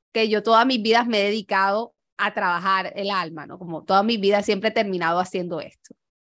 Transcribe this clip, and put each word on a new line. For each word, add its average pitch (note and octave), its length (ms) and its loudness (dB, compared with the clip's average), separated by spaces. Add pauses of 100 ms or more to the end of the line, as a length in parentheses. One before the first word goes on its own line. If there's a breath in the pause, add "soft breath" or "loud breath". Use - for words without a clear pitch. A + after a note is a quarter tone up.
(120)
que A3+ 160 0
yo G#3 160 0
toda A3+ 200 6
mi C4 140 0
vida A3+ 260 2
me A3+ 160 0
he G3 40 2
dedicado G3+ 720 -2 (220)
a G3+ 160 -2
trabajar F#3+ 640 0
el G3 140 -4
alma, E3 360 -6
¿no? D3 120 -16
Como E3 260 -10
toda G3 200 4
mi A#3 140 0
vida G3+ 240 2
siempre G#3 260 -2
he A3 40 0
terminado F3+ 460 0
haciendo F3+ 420 -4
esto, - 360 -20 (260)